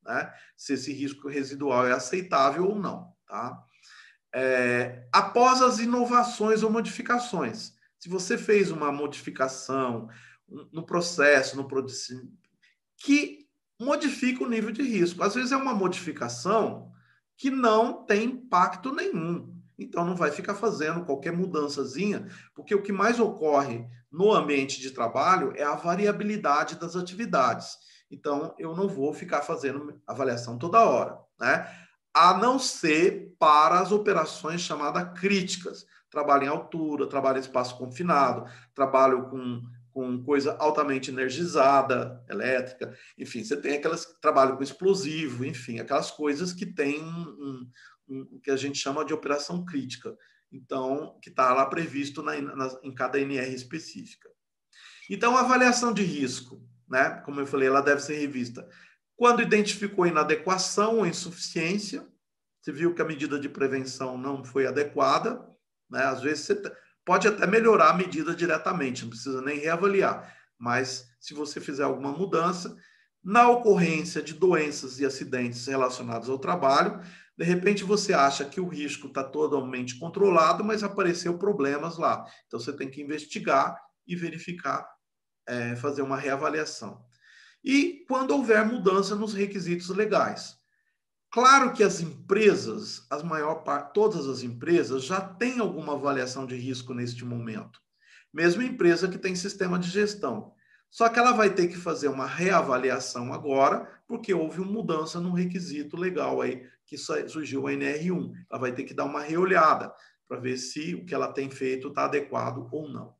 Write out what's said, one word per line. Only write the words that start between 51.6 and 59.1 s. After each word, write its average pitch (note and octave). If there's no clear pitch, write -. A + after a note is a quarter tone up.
previsto C#3+
na, D3+
na, C3
em C3
cada C3
N C#3
R B2+
específica. -
Então, A#3
a C4
avaliação A#3+
de G#3
risco, C#3+
né, C#3
como C#3+
eu C#3
falei, C3+
ela C3+
deve C#3+
ser D3+
revista B2+